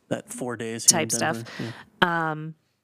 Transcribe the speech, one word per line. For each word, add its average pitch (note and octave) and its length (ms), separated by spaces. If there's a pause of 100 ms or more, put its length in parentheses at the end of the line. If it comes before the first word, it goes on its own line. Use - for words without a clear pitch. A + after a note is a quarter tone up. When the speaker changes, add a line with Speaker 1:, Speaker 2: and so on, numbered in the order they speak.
Speaker 1:
That - 240
four B2 240
days A2+ 340
here F3 120
in A#2 80
Speaker 2:
type - 20
stuff. A#2+ 320 (140)
Speaker 1:
Denver. A#2 160 (280)
Yeah. E3 300
Speaker 2:
Um, D#3 240 (280)